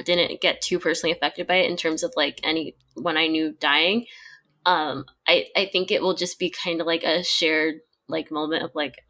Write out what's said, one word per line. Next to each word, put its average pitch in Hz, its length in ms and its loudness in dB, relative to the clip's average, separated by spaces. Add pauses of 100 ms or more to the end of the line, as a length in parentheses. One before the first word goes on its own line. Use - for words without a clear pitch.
didn't 170 360 0
get - 220 0
too 180 160 -2
personally 170 340 0
affected 151 340 -4
by 180 100 2
it 185 140 4
in 175 60 -4
terms 160 260 -2
of, 165 140 -4
like, 143 280 0
anyone 160 720 -4
I 160 100 2
knew 156 260 0
dying. 160 540 2 (600)
Um, 156 400 0 (200)
I, 170 200 4 (100)
I 190 160 2
think 185 180 -2
it 208 120 2
will 185 120 2
just 180 240 -4
be 180 120 -2
kinda 170 340 -4
like 165 180 0
a 165 220 0
shared, 156 520 2 (320)
like, 160 220 -6
moment 156 320 -2
of, - 120 -8
like, 151 220 -4 (140)